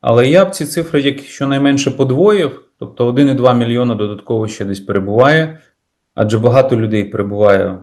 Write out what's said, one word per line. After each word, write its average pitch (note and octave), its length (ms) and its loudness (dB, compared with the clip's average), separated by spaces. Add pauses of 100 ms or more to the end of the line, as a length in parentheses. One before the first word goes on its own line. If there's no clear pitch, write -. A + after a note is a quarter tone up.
але A#2+ 280 2
я F3+ 160 4
б F#3 60 -6
ці D#3+ 140 -8
цифри D#3+ 360 -4
як C#3 200 -2
щонайменше C#3 680 -2
подвоїв, D3 720 0 (160)
тобто A#2+ 280 -6
один C3 220 2
і C3 60 0
два B2 200 2
мільйона A#2+ 400 0
додатково G#2+ 540 -4
ще G#2+ 160 -10
десь G2 160 -8
перебуває, A#2+ 800 0 (560)
адже A2 240 0
багато B2 380 2
людей G#2+ 280 -2
перебуває G2+ 800 0